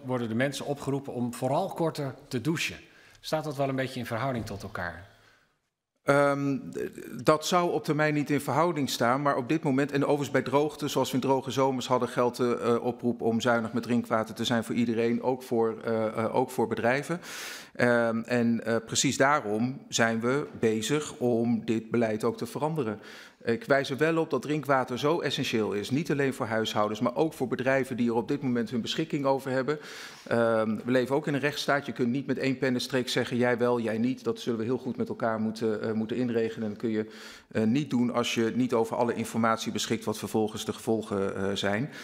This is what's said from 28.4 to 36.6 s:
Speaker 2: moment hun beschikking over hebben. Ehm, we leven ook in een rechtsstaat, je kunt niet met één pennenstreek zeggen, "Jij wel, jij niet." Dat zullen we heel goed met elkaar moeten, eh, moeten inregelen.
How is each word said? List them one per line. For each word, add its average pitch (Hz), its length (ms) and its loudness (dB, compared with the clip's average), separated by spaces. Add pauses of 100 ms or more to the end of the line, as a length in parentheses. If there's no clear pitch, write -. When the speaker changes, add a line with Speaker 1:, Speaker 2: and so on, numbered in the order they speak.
Speaker 2:
moment 120 280 0
hun 123 120 -2
beschikking 156 440 -2
over 135 260 0
hebben. 135 280 0 (480)
Ehm, 113 480 4 (100)
we 120 60 0
leven 127 240 2
ook 156 120 0
in 156 60 0
een 139 60 0
rechtsstaat, 143 460 0
je 131 60 -8
kunt 123 200 0
niet 135 140 -2
met 131 120 -2
één 131 200 0
pennenstreek 127 520 0
zeggen, 123 280 0
"Jij 123 200 4
wel, 120 220 2
jij 110 180 -2
niet." 127 260 0
Dat 117 160 -2
zullen 120 200 -2
we 110 60 -2
heel 127 120 -2
goed 120 200 -6
met 113 120 -2
elkaar 113 300 -2
moeten, 110 420 -2
eh, 113 100 -2
moeten 110 260 -2
inregelen. 117 460 0